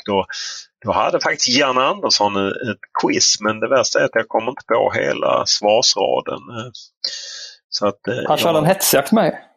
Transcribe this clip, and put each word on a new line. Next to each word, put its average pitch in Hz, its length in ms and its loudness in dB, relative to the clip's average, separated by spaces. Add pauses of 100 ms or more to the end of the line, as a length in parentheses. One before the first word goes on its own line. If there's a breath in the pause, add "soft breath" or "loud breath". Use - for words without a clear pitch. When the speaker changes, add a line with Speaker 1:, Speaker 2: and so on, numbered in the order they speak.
Speaker 1:
då, 98 200 0 (580 loud breath)
då 101 80 0
hade 135 280 0
faktiskt 156 280 -2
Janne 127 320 2
Andersson 131 560 0
e-, 98 120 0
ett 107 300 -4 (240)
quiz, - 380 2
men 110 200 -2
det 117 80 -2
värsta 131 320 2
är 147 40 2
att 131 100 0
jag 113 140 0
kommer 117 220 -2
inte - 140 -10 (100)
på 110 200 2
hela - 520 0
svarsraden, 104 960 2 (180)
eh, 120 120 -10 (960 loud breath)
så - 180 -2
att, - 220 -4
eh, 113 60 0 (140)
Speaker 2:
Han 147 100 2
körde 165 160 2
Speaker 1:
jag 156 80 2
Speaker 2:
en 156 60 2
hetsjakt 190 440 2
med? 208 260 2 (180)